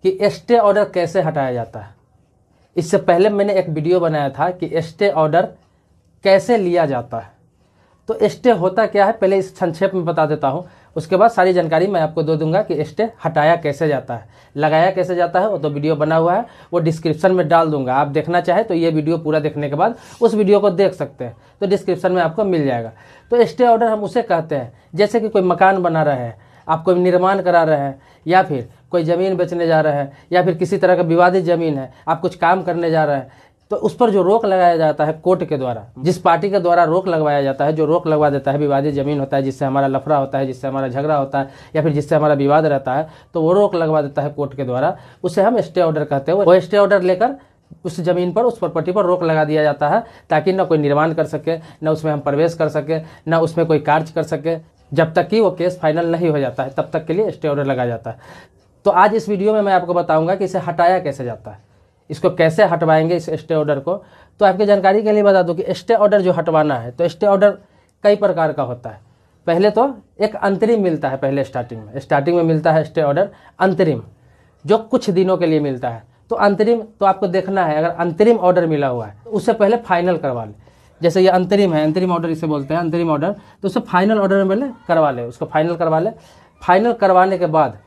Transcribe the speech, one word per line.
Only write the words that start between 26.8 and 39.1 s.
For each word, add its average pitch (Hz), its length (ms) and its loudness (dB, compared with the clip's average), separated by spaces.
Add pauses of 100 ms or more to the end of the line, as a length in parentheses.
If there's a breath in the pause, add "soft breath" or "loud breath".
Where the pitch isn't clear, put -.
कोई 180 100 2
निर्माण 180 480 2
करा 175 200 4
रहे 156 160 2
हैं, 139 220 -6 (260 soft breath)
या 185 160 4
फिर 131 260 -4 (220 soft breath)
कोई 175 140 0
ज़मीन 180 320 0
बेचने 170 300 -2
जा 160 140 4
रहे 151 120 2
हैं, 143 200 -4 (200 loud breath)
या 180 120 4
फिर 180 100 0
किसी 180 240 -2
तरह 180 180 4
का 170 80 0
विवादित 175 400 2
ज़मीन 165 340 0
है, 131 140 -10 (160 soft breath)
आप 160 120 -2
कुछ 175 160 -4
काम 175 260 0
करने 170 280 -2
जा 160 140 0
रहे 143 120 0
हैं, 131 140 -8 (400 soft breath)
तो 208 80 -4
उस - 180 -4
पर 233 140 2
जो 196 120 2
रोक 214 240 2
लगाया 180 300 4
जाता 156 280 0
है 156 100 -2
कोर्ट 180 300 -2
के 151 140 -4
द्वारा, 120 260 -6 (160)
जिस 165 180 -2
पार्टी 170 320 0
के 202 80 0
द्वारा 175 260 2
रोक 185 240 0
लगवाया 151 340 0
जाता 135 220 -2
है, 151 80 0
जो 156 140 0
रोक 165 200 0
लगवा 151 240 2
देता 139 220 -2
है, 143 60 -2
विवादित 143 360 0
ज़मीन 139 260 -2